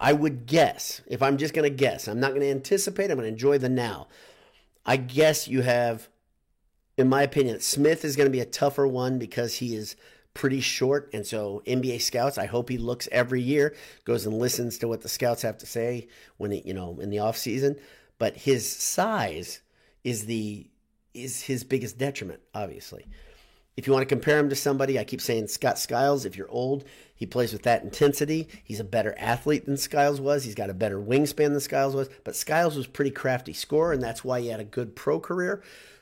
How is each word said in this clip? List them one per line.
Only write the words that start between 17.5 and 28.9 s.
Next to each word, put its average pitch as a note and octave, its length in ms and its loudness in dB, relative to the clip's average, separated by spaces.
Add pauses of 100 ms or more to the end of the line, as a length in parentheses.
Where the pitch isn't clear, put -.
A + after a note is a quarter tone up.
But - 180 0
his B2+ 340 0
size D3+ 920 -4 (420)
is A2 220 -4
the, G#2+ 440 -6 (440)
is B2 280 -10
his B2+ 220 -4
biggest A#2+ 340 -4
detriment, C3 420 -6 (140)
obviously. - 520 -10 (680)
If - 120 -8
you C3+ 80 6
wanna C3 100 4
compare D3 340 2
him D3 120 4
to C3+ 40 0
somebody, C3+ 440 0
I B2+ 60 -2
keep B2+ 180 -8
saying A2+ 260 0
Scott - 300 0
Skiles. C3+ 480 0
If F#2 100 -10
you're F#2+ 140 -10
old, C3 340 -2 (300)
he - 100 -10
plays A2+ 300 0
with G2+ 80 -10
that A#2 200 2
intensity. D3 640 0 (140)
He's G#2+ 180 -10
a A2 40 -6
better G#2 320 -2